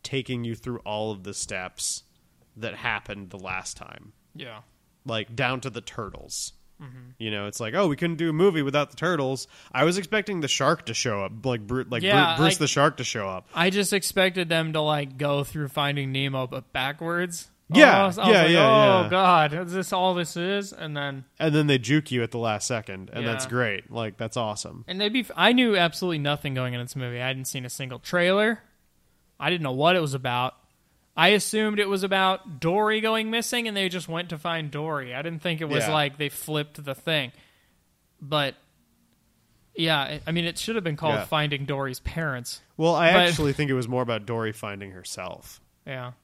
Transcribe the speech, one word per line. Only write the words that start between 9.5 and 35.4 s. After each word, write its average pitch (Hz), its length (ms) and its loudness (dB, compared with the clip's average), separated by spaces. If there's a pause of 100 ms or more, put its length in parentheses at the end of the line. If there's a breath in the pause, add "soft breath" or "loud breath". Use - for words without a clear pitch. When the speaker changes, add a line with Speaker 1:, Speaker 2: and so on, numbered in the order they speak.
Speaker 1:
I 131 120 2
was 175 140 2
expecting 202 420 -2
the 143 80 -2
shark 147 380 0
to 113 80 -6
show 101 300 -2
up, 104 220 -8
like, 117 200 -2
Bru-, 123 220 -4
like, 120 140 -4
Bru-, 185 60 0
Speaker 2:
Yeah, 190 280 6
Speaker 1:
Bruce 175 200 4
Speaker 2:
I - 20 -4
Speaker 1:
the 156 100 0
shark 143 280 4
to 127 80 -6
show 104 240 -4
up. 92 260 -8
Speaker 2:
I 175 160 2
just 196 220 0
expected 185 560 0
them 160 240 0
to, 156 80 0
like, 147 380 0
go 143 260 0
through 147 240 -6
Finding 143 440 -2
Nemo, 135 360 -2
but 127 240 -12
backwards. 165 760 -4 (240)
Speaker 1:
Yeah, 226 280 10
Speaker 2:
Almost. 190 180 2
I 220 80 -4
was 220 80 8
Speaker 1:
yeah, 180 80 8
Speaker 2:
like, 160 80 6
Speaker 1:
yeah, 165 160 8 (320)
Speaker 2:
"Oh, 180 60 4
Speaker 1:
yeah. - 40 -2
Speaker 2:
God, 175 460 6
is 175 180 -6
this 185 200 -4
all 185 220 2
this 175 220 -4
is?" 196 380 -4
And 156 220 -10
then 139 280 -6 (140)
Speaker 1:
And 151 160 2
then 151 140 4
they 135 100 6
juke 139 320 0
you 123 140 0
at 113 80 -6
the 120 60 -4
last 110 280 -2
second, 98 480 -6
and 117 120 -4
that's 117 180 -2
Speaker 2:
Yeah. - 60 -8
Speaker 1:
great. 113 400 -2
Like, 110 280 -6
that's 113 180 -8
awesome. 107 520 -6
Speaker 2:
And 185 120 -6
they'd 208 120 -2
be 254 80 0
f-, - 160 -4
I 190 160 6
knew 240 240 4
absolutely 170 420 0
nothing 143 340 -2
going 127 220 -2
into 120 100 -6
this 123 120 -10
movie. 123 260 -6
I 127 60 -4
hadn't 131 180 -6
seen 127 180 -8
a 123 60 -10
single 127 300 -10
trailer. 196 600 2 (800)
I 143 100 -2
didn't 175 120 -2
know 139 100 -2
what 147 240 4
it 175 40 2
was 147 140 -2
about. 127 400 -2 (600)
I 165 140 6
assumed 208 500 2
it 208 120 2
was 190 120 0
about 190 580 0
Dory 214 420 2
going 220 280 0
missing, 233 380 -2
and 202 80 -6
they 196 140 0
just 175 180 -6
went 165 220 -6
to 160 80 -6
find 160 320 -4
Dory. 147 440 -6
I 131 80 -8
didn't 165 200 -8